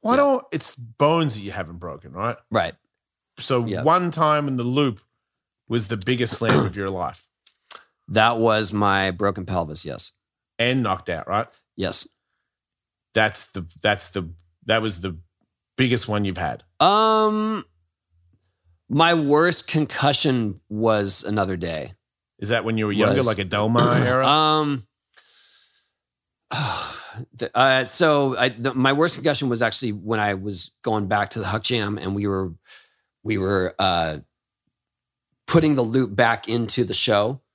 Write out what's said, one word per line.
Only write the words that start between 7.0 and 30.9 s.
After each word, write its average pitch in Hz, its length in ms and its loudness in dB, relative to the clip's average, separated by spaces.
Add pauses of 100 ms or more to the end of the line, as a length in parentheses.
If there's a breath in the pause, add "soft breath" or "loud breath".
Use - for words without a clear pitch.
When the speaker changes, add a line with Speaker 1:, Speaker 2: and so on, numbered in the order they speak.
Speaker 2:
That 113 300 4
was 110 360 2
my 98 360 2
broken 92 360 -2
pelvis, 82 400 -4
yes. - 260 -10 (460)
Speaker 1:
And 123 240 2
knocked 95 260 -2
out, 82 200 -6
right? 104 180 -2 (300 soft breath)
Speaker 2:
Yes. - 300 -4 (1080)
Speaker 1:
That's 104 340 0
the, 90 180 -10 (160)
that's 104 280 0
the, 85 200 -8 (360)
that 110 160 2
was 101 180 -6
the 90 160 -8 (600)
biggest 123 320 0
one 104 160 -2
you've 95 120 -4
had. 78 260 -6 (160)
Speaker 2:
Um, 214 840 2 (1200)
my 165 260 4
worst 156 520 4
concussion 135 1000 0
was 107 560 0
another 95 320 0
day. 82 380 -6 (440)
Speaker 1:
Is 104 120 -6
that 113 140 0
when 113 140 -2
you 107 80 0
were 104 60 0
younger, 104 240 2
Speaker 2:
Was - 100 2
Speaker 1:
like 107 120 0
a 98 60 -2
Delmar 117 480 2
Speaker 2:
<clears throat> 123 120 2
Speaker 1:
era? 127 220 2
Speaker 2:
Um, 151 600 2 (1600 soft breath)
<sighs> - 0 - (840 loud breath)
the, - 200 -8
uh, 131 320 4
so 143 500 2
I, 127 140 2
the, 120 240 -4
my 131 180 4
worst 160 220 0
concussion 143 340 -2
was 120 140 0
actually 113 300 -2
when 104 280 -4
I 104 140 0
was 98 360 -8 (120)
going 107 260 0